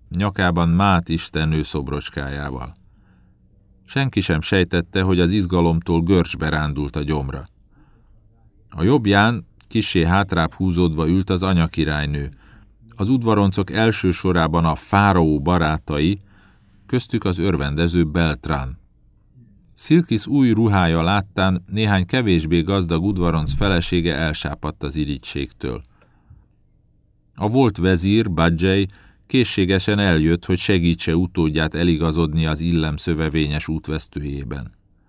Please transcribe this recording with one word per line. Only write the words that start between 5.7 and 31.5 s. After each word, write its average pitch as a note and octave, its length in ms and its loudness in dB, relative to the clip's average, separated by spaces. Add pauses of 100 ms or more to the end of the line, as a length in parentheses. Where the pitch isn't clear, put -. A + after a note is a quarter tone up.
görcsbe E2+ 480 0
rándult D2 460 -4
a D2+ 80 -4
gyomra. C#2 440 -4 (1200)
A D2+ 140 -6
jobbján, G#2+ 600 2 (220)
kissé G2 380 0
hátrább F2 480 0
húzódva E2+ 540 0
ült F#2+ 220 0
az F#2 140 -2
anyakirálynő. D2 840 -2 (640)
Az G2 140 -2
udvaroncok G#2 640 2
első G#2+ 400 2
sorában E2 540 0
a D#2 100 2
fáraó F2+ 640 2
barátai, D#2+ 800 0 (640)
köztük - 380 -4
az F2+ 140 -2
örvendező E2 680 0
Beltrán. D2+ 760 -2 (920)
Szilkisz D#3 540 0
új C3 240 4
ruhája G2 500 2
láttán F#2+ 720 0
néhány G2+ 340 0
kevésbé F2 560 2
gazdag E2+ 420 0
udvaronc E2+ 500 0
felesége E2+ 600 0
elsápadt D2+ 680 -6
az C#2+ 120 -8
irigységtől. C#2 880 -6 (1500)
A G#2+ 140 -4
volt B2 280 2
vezír, F#2+ 540 2
Badzsely, E2+ 560 2 (440)
készségesen G#2 680 0
eljött, E2+ 460 2
hogy F#2 120 0
segítse E2+ 580 0
utódját D#2+ 600 -2